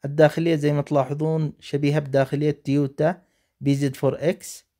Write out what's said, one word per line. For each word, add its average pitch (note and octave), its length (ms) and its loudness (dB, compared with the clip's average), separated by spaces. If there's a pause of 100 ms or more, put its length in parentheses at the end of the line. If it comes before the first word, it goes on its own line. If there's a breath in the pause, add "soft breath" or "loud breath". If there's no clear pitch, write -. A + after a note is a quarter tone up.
الداخلية D#3 500 4
زي D3 180 0
ما C#3+ 100 0
تلاحظون D3 760 -2
شبيهة D3 380 -2
بداخلية C#3 520 0
تويوتا C#3+ 720 -2 (380 soft breath)
بي C#3 140 2
زد C#3 220 -2
فور C#3 320 -2
إكس - 380 -8 (140)